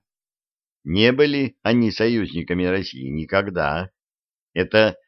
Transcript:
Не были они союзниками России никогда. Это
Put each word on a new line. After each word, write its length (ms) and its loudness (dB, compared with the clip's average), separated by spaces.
Не 300 2
были 500 0
они 260 2
союзниками 760 -2
России 440 -4
никогда. 800 -4
Это 440 2